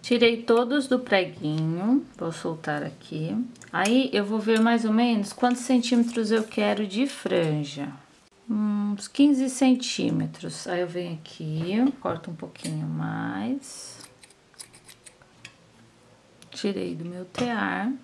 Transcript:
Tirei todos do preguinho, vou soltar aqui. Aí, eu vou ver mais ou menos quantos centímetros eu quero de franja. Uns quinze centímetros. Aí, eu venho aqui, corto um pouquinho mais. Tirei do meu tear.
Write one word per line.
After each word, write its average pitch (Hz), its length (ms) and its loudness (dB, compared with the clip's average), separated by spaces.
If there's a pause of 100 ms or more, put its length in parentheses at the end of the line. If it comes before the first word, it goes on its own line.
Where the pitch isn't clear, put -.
Tirei 233 400 4
todos 247 460 2
do 254 100 4
preguinho, 170 1080 0 (100)
vou 165 160 -6
soltar 156 500 -6
aqui. 160 540 -8 (360)
Aí, 226 400 4
eu 202 120 2
vou 214 140 -2
ver 220 220 4
mais 233 240 4
ou 214 80 2
menos 226 400 2
quantos 247 280 2
centímetros 233 720 2
eu 220 120 4
quero 208 440 0
de 208 200 0
franja. 151 840 -2 (560)
Uns 208 580 -2
quinze 277 420 4
centímetros. 170 1160 0
Aí, 175 140 -2
eu 175 80 -2
venho 170 260 -6
aqui, 160 600 -6 (240)
corto 170 300 -6
um 170 40 -8
pouquinho 156 540 -8
mais. - 1200 -6 (2500)
Tirei 190 440 -4
do 160 100 -10
meu 180 220 -10
tear. 208 680 -2 (120)